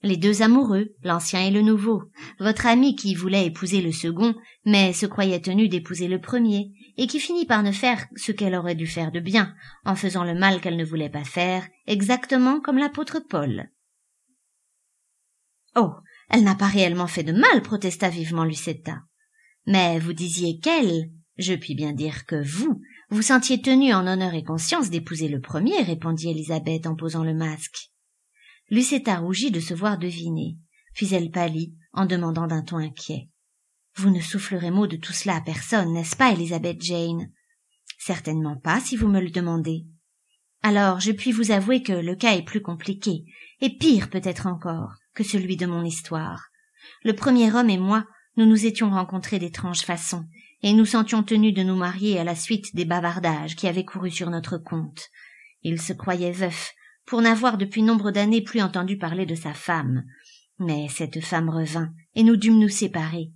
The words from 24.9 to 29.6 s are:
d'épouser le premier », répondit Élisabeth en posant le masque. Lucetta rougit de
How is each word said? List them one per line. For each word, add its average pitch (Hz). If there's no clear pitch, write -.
d'épouser 165
le 143
premier », 247
répondit 165
Élisabeth 160
en 160
posant 160
le 160
masque. 156
Lucetta 247
rougit 185
de 170